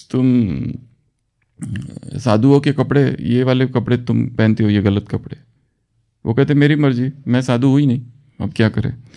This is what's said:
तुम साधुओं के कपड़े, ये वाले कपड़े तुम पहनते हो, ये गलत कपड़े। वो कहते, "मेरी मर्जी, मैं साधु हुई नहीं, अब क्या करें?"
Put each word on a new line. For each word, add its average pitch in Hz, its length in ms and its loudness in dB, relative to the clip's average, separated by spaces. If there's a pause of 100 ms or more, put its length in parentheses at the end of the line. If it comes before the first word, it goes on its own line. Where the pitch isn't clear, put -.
(100)
तुम 123 460 0 (1600)
साधुओं 120 420 2
के 147 120 -2
कपड़े, 135 480 0
ये 120 220 -2
वाले 127 240 0
कपड़े 123 300 -2
तुम 117 300 -2
पहनते 110 380 0
हो, 104 60 2
ये 104 120 2
गलत 101 280 0
कपड़े। - 260 -8 (880)
वो 120 80 -2
कहते, 143 200 2
"मेरी 143 200 4
मर्जी, 135 360 0 (180)
मैं 123 140 2
साधु 127 260 0
हुई 143 180 4
नहीं, 120 160 0 (380)
अब - 120 -6
क्या 110 160 2
करें?" - 280 -4 (200)